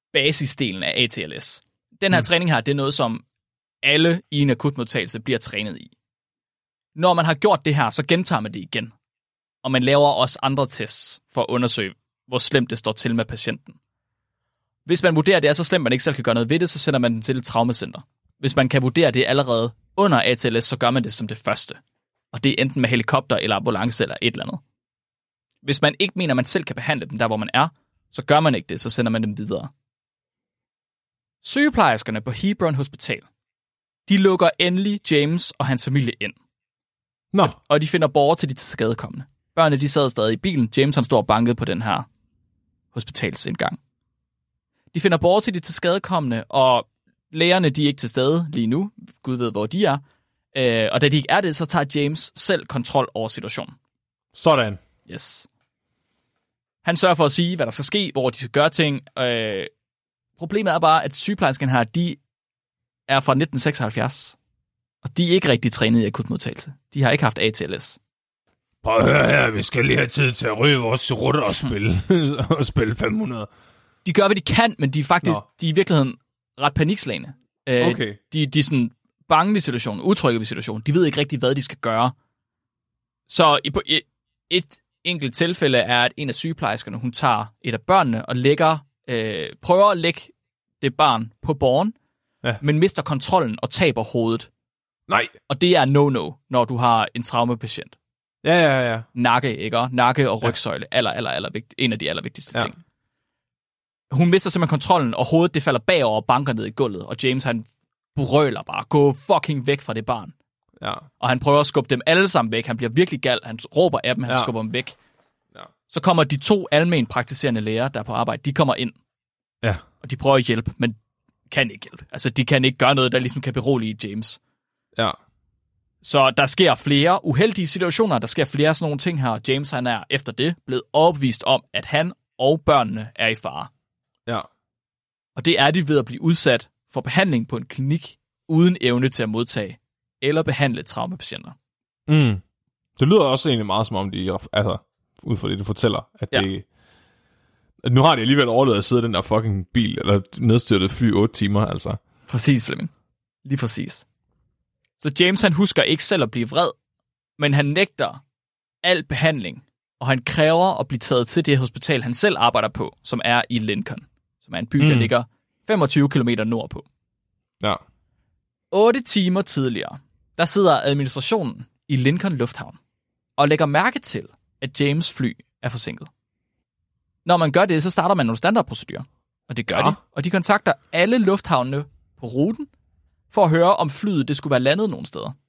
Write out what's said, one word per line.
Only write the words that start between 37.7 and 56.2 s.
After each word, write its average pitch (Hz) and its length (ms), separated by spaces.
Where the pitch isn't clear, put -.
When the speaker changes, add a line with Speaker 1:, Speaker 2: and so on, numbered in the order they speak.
Speaker 1:
de 156 60
finder 156 220
borger 143 260
til 170 140
de 135 60
tilskadekomne. - 720
Børnene, 151 240
de 143 80
sad 139 220
stadig 110 220
i 113 40
bilen. 143 400
James, 139 180
han 131 100
står 120 180
banket 117 340
på 131 80
den 98 180
her 110 200
hospitalsindgang. - 840
De 165 60
finder 170 180
borger 175 220
til 214 140
de 175 60
tilskadekomne, 165 840
og 131 440
lægerne, 170 380
de 147 120
er 147 40
ikke 139 120
til 123 100
stede 151 440
lige 117 140
nu. 170 240
Gud 127 140
ved, 120 160
hvor 104 140
de 175 180
er. 156 140
Øh, 117 360
og 131 80
da 143 80
de 147 80
ikke 143 140
er 185 100
det, 170 160
så 165 100
tager 147 280
James 147 420
selv - 300
kontrol 123 480
over 110 140
situationen. - 460
Speaker 2:
Sådan. 120 440
Speaker 1:
Yes. - 360